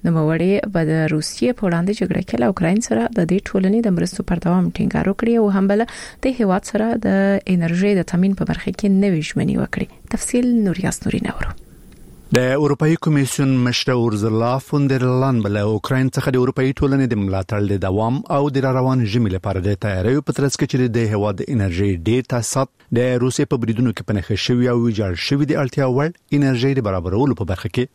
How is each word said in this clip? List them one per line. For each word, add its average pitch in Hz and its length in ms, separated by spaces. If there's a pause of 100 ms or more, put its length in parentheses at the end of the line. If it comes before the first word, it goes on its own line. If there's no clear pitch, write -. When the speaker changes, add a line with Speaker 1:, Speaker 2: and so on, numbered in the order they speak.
Speaker 1:
نوموړې 165 680
به 175 80 (100)
د - 20 (200)
روسیې 233 440
په - 100
وړاندې 175 320
جګړه 180 280
کې - 140
له 240 120
اوکراین 185 340
سره 226 160 (140)
د - 20 (120)
دې 185 80 (100)
ټولنې 196 360
د 185 120
مرستو 180 340
پر 175 140
دوام 180 240
ټینګار - 400
وکړي 226 320
او 208 160
هم 190 160
بله 220 120 (380)
د 262 160
هیواد 196 320
سره 220 240 (100)
د - 20 (460)
انرژۍ 175 460
د 165 120
تامین 185 280
په - 120
برخه - 200
کې 202 160 (160)
نوې 180 260
ژمنې - 340
وکړي. - 240 (280)
تفصیل 247 300 (200)
نور 185 220
یاس - 200
نوري - 220
نورو. - 320 (760)
Speaker 2:
د 127 300
اروپایي 151 300 (100)
کمیسیون 139 460 (140)
مشره 123 280 (100)
اورزلا 110 500 (140)
فون 143 240
در 131 120 (200)
لان 127 180
به 101 160
له 104 160
اوکراین 131 420
څخه 135 200
د 123 100
اروپایي 135 340
ټولنې 135 320
د 110 140
ملاتړ 95 360 (120)
د 95 100
دوام 107 320 (220)
او 147 180
د 131 100
را 131 120
روان 127 260 (120)
ژمي 110 200
لپاره 92 320
د 101 180
تیاریو 107 440
په - 100
ترڅ 135 200
کې 147 120
چې 123 260
د 110 160
هیواد 101 280
د - 120
انرژۍ 98 380 (160)
ډېر 120 260
تاسیسات 127 400 (260)
د 127 140 (100)
روسیې 131 300
په 120 120
بریدونو 113 280
کې - 160
په 107 80
نښه 101 180 (120)
شوي 123 260
او 120 60
ویجاړ 104 480
شوي 143 240
د 156 100
اړتیا 139 300
وړ 139 180 (300)
انرژۍ 135 420
د 104 80
برابرولو 95 540
په 87 100
برخه - 160
کې 123 140 (120)